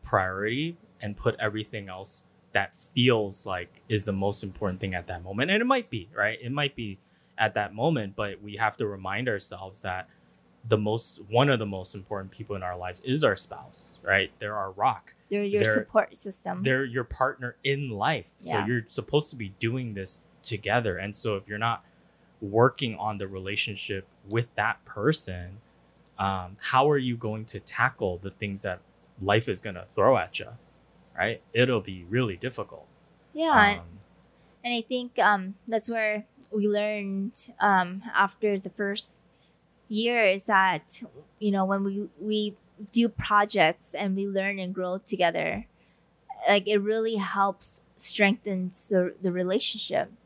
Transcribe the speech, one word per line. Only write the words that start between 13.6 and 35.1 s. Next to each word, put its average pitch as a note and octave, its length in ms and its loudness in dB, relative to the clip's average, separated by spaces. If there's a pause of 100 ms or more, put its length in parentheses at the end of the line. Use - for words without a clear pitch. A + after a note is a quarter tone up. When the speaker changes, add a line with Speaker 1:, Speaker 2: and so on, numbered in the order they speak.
Speaker 1:
right? G2 360 2
They're G#2 160 -6
our F#2+ 160 -4
rock. G#2 440 -2 (140)
Speaker 2:
They're G3+ 140 -2
your G3+ 200 2
Speaker 1:
They're, C4+ 100 6
Speaker 2:
support - 420 2
system. F#3 460 -8
Speaker 1:
they're C3+ 220 2
your B2 200 -4
partner C3 600 -2
in C#3 260 0
life. A2+ 480 -2
So - 200 -8
Speaker 2:
Yeah. D#2 100 0
Speaker 1:
you're A#2 200 0
supposed D3 440 0
to - 40 -14
be A2 220 -8
doing A#2+ 380 -4
this F#2+ 240 -8 (240)
together. G#2 540 0
And G2+ 180 -6
so G#2+ 200 -2
if G2 120 -8
you're G#2 100 -8
not A#2 260 -2 (580)
working A2+ 560 2
on G#2 200 -4
the G2 100 -6
relationship G2 800 -6 (200)
with A#2 280 -2
that A2 300 -2
person, G2 760 -2 (580)
um, F#2+ 420 -2
how C3+ 300 4
are C#3+ 60 4
you B2+ 200 0
going A2 280 -6
to G2+ 140 -8
tackle A2+ 580 0
the F#2+ 120 -10
things G2+ 340 -6
that F#2 180 -4 (400)
life G2+ 280 4
is F#2+ 120 -2
gonna F#2 280 -10
throw A2+ 280 6
at F2 220 -2
you, - 100 -10 (680)
right? G#2 240 0 (120)
It'll A#2+ 280 4
be F#2 220 -10
really G#2 340 -2
difficult. G#2+ 480 -10 (480)
Speaker 2:
Yeah, D#4 300 4
and G3+ 160 4
Speaker 1:
Um, E2+ 60 -16 (800)
Speaker 2:
and A#3+ 120 -2
I A3+ 60 0
think, B3 360 -4